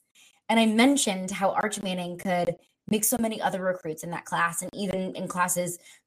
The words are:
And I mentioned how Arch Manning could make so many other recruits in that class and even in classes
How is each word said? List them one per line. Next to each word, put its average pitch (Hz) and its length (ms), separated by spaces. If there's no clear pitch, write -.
And 226 100
I 226 80
mentioned 220 640
how 190 180
Arch 208 320
Manning 180 380
could 175 360
make 214 180
so 254 140
many 220 220
other 185 220
recruits 180 400
in 170 80
that - 140
class 170 360
and 185 140
even 185 400
in 185 120
classes 180 520